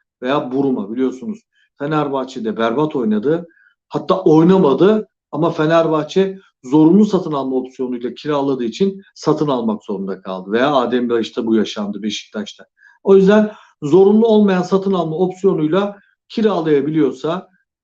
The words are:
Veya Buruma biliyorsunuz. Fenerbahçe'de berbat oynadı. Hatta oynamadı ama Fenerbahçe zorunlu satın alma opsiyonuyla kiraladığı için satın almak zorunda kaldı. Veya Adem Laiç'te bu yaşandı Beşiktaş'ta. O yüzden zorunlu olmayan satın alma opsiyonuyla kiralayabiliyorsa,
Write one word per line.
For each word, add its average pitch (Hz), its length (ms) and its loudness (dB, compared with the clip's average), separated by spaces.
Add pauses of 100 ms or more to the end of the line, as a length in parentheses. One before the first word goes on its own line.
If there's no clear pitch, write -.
(220)
Veya 131 300 -4
Buruma 123 400 -2
biliyorsunuz. 120 480 -6 (380)
Fenerbahçe'de 135 800 -6
berbat 117 380 -2
oynadı. 127 520 -2 (400)
Hatta - 340 -2
oynamadı 170 840 4 (240)
ama 156 200 -2
Fenerbahçe 160 880 0 (240)
zorunlu 156 420 6
satın 170 260 -2
alma 131 240 -4
opsiyonuyla 123 580 -6
kiraladığı 139 500 -4
için 190 380 -4 (140)
satın 151 320 0
almak 113 360 -2
zorunda 95 380 -8
kaldı. 95 300 -10
Veya 123 220 0
Adem 120 360 0
Laiç'te 117 360 -4
bu 113 100 2
yaşandı 104 480 -4
Beşiktaş'ta. - 640 -10 (380)
O 196 120 6
yüzden 208 360 4 (300)
zorunlu 196 460 4
olmayan 208 340 4
satın 190 320 -2
alma 160 240 -4
opsiyonuyla 180 800 -2 (320)
kiralayabiliyorsa, 160 1200 -2 (340)